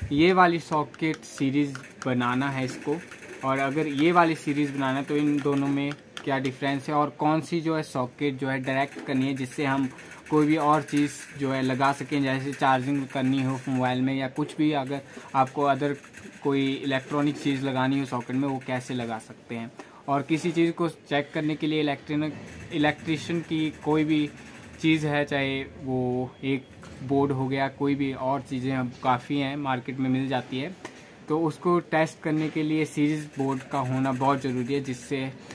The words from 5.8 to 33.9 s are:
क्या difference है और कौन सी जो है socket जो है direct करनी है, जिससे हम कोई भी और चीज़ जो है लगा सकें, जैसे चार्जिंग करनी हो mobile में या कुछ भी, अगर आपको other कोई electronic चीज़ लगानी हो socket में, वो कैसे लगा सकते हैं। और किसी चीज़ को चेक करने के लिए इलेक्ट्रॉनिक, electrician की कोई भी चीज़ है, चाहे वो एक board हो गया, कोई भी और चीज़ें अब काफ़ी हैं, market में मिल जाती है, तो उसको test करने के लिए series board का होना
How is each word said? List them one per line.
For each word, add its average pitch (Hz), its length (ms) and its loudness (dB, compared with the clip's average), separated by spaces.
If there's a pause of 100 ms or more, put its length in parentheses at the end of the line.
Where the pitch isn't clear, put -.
क्या 139 220 -2
difference 139 500 -2
है 151 60 0
और 147 140 2 (100)
कौन 151 220 2
सी 170 200 -2
जो 160 140 0
है 156 80 0
socket 135 540 -2
जो 135 120 -2
है 135 100 0
direct 135 460 -2
करनी 135 220 0
है, 139 80 -2
जिससे 135 300 -4
हम 135 240 0 (400)
कोई 151 180 6
भी 156 120 4
और 151 240 4
चीज़ 147 280 0 (280)
जो 139 120 0
है 135 120 0
लगा 131 300 2
सकें, 143 300 -2
जैसे 135 300 -2
चार्जिंग 135 540 2
करनी 135 360 2
हो 131 160 0 (100)
mobile 127 320 2
में 135 140 2
या 135 140 0
कुछ 147 280 -4
भी, 151 160 4
अगर 139 280 -2 (340)
आपको 131 300 2
other 143 300 2 (480)
कोई 139 300 2
electronic 139 640 -2
चीज़ 139 280 -2
लगानी 131 340 2
हो 135 80 -2
socket 123 280 -4
में, 139 120 0
वो 135 200 -2
कैसे 127 260 -4
लगा 117 260 -4
सकते - 360 -14
हैं। 117 160 -8 (360)
और 139 140 2
किसी 160 300 0
चीज़ 165 200 4
को 170 180 0
चेक 143 440 -2
करने 156 220 0
के 156 120 -2
लिए 156 120 2
इलेक्ट्रॉनिक, 147 540 -2 (400)
electrician 160 680 0
की 156 280 -2 (140)
कोई 156 200 4
भी 151 260 2 (520)
चीज़ 160 260 4
है, 147 180 2
चाहे 139 360 0 (220)
वो 127 480 0 (120)
एक 135 220 0 (380)
board 139 280 4
हो 131 160 0
गया, 135 220 0
कोई 143 260 0
भी 139 180 0
और 131 280 -2
चीज़ें 131 340 -4
अब 127 160 0 (120)
काफ़ी 131 360 2
हैं, 135 180 -2
market 131 420 -2
में 131 100 2
मिल 131 180 2
जाती 127 320 -2
है, 165 140 -6 (560)
तो 156 100 2
उसको 170 400 2 (120)
test 160 320 2
करने 156 260 0
के 156 140 -2
लिए 156 220 2
series 151 520 0
board 135 260 0
का - 180 -4
होना 131 320 2